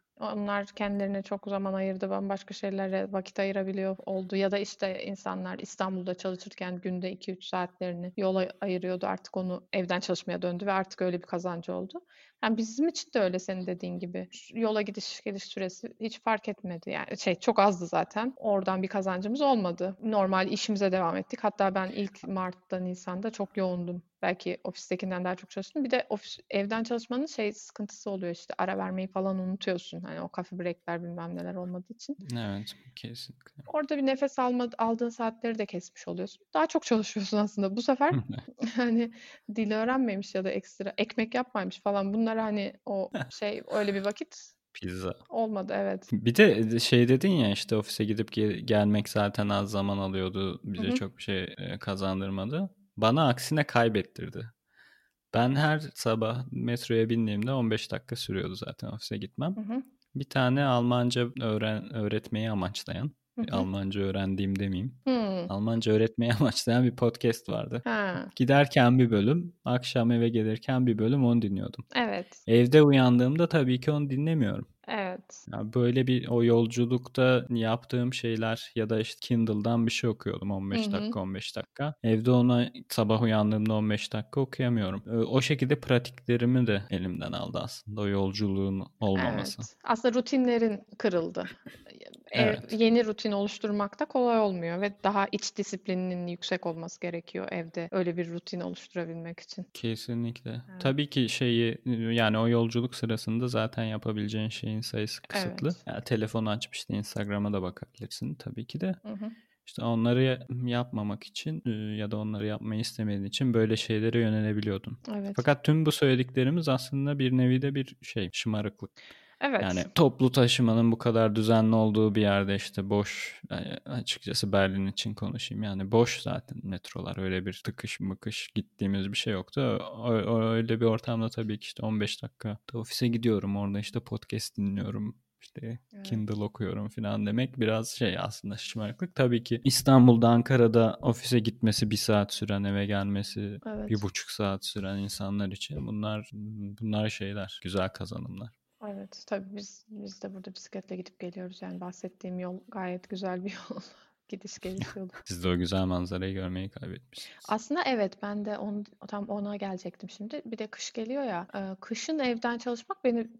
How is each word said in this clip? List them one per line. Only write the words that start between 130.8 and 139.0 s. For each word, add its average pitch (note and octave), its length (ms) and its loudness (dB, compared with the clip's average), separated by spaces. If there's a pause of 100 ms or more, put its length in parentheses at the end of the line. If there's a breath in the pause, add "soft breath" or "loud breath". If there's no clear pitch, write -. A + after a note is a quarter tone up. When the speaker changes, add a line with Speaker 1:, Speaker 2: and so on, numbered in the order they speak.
Speaker 2:
bir A#2 60 6
ortamda A2+ 420 0
tabii G#2+ 300 -4
ki - 60 -16
işte - 180 -12
on A2 180 0
beş - 220 -2
dakika G#2+ 360 -8 (160)
ofise A#2 340 -2
gidiyorum. G#2+ 480 2
Orada G2+ 220 -2
işte A2 220 -6
podcast - 560 -8
dinliyorum. G2+ 600 -2 (240)
İşte A#2+ 380 -12 (160)
Speaker 1:
Evet. G3 120 -16
Speaker 2:
Kindle G#2+ 380 -2
okuyorum G#2 440 -4
falan G#2+ 380 -2
demek B2 340 0
biraz A2 280 2
şey F#2+ 300 -2
aslında G2+ 380 -6
şımarıklık. A2+ 580 -6